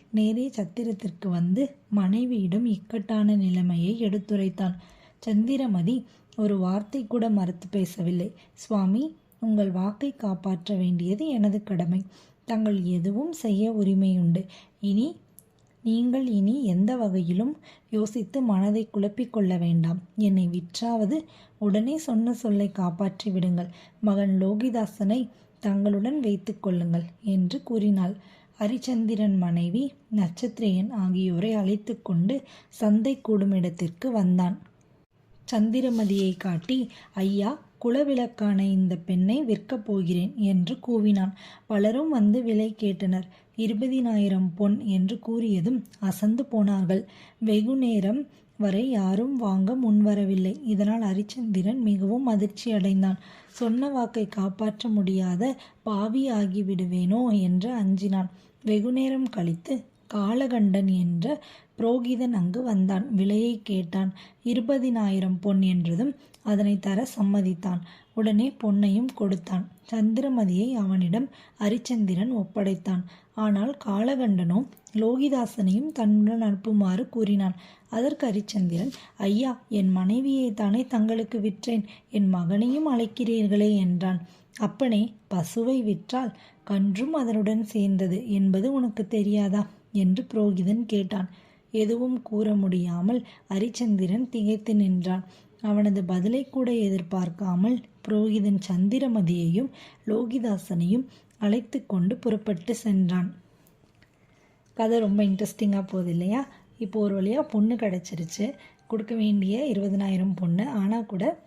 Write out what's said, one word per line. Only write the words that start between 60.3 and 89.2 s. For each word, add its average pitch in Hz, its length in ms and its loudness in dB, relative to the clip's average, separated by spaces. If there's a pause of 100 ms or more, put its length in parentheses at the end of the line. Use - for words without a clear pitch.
என்ற 175 440 -2 (360)
புரோகிதன் 240 540 0
அங்கு 180 300 0
வந்தான். 202 520 0
விலையை 214 500 2
கேட்டான். 190 480 -2 (320)
இருபதினாயிரம் 226 960 0
பொன் 196 220 2
என்றதும் 180 520 0 (280)
அதனை 202 360 2
தர 196 280 -2 (120)
சம்மதித்தான். 185 640 0 (340)
உடனே 220 380 2 (100)
பொன்னையும் 208 520 2
கொடுத்தான். 190 540 -2 (220)
சந்திரமதியை 226 840 2
அவனிடம் 190 560 0 (300)
ஹரிச்சந்திரன் 214 760 0
ஒப்படைத்தான். 190 680 -2 (320)
ஆனால் 214 500 0
காலகண்டனோ 208 840 0 (280)
லோகிதாசனையும் 240 1000 0
தன்னுடன் 214 480 2
அனுப்புமாறு 202 680 0
கூறினான். 196 460 0 (360)
அதற்கு 277 360 -2
ஹரிச்சந்திரன், 202 640 -2 (260)
"ஐயா, 233 520 0
என் 202 200 2
மனைவியை 240 680 2
தானே 220 320 0
தங்களுக்கு 220 520 0
விற்றேன், 214 460 -2 (260)
என் 202 180 2
மகனையும் 233 720 2
அழைக்கிறீர்களே?" 214 760 2
என்றான். 180 500 0 (300)
"அப்பனே, 220 560 0 (180)
பசுவை 233 520 -2
விற்றால் 214 540 -4 (280)
கன்றும் 202 480 0
அதனுடன் 220 520 0
சேர்ந்தது 196 680 0
என்பது 196 420 2
உனக்கு 240 360 -2
தெரியாதா?" 208 600 0 (240)